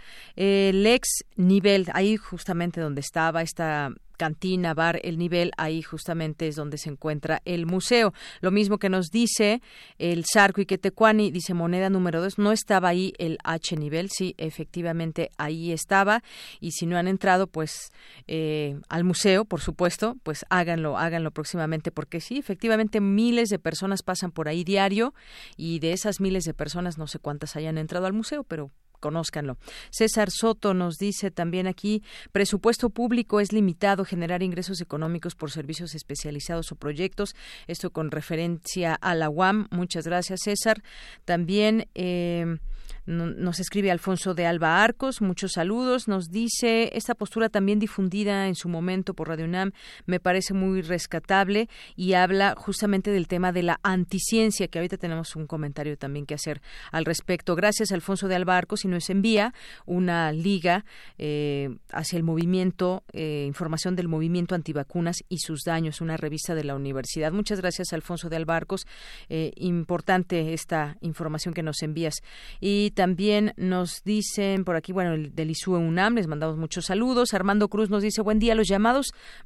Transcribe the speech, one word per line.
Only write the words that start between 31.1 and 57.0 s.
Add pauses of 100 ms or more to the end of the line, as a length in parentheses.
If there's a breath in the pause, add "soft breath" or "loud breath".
también
aquí, (300 loud breath)
presupuesto
público
es
limitado,
generar
ingresos
económicos
por
servicios
especializados
o
proyectos. (320 loud breath)
Esto
con
referencia
a
la
uam.
Muchas
gracias,
César. (420 loud breath)
También,
eh, (480 loud breath)
no-,
nos
escribe
Alfonso
de
Alba
Arcos,
muchos
saludos.
Nos
dice,
esta
postura
también
difundida
en
su
momento
por
Radio
unam (340 loud breath)
me
parece
muy
rescatable (260 loud breath)
y
habla
justamente
del
tema
de
la
anticiencia,
que
ahorita
tenemos
un
comentario
también
que
hacer (320 loud breath)
al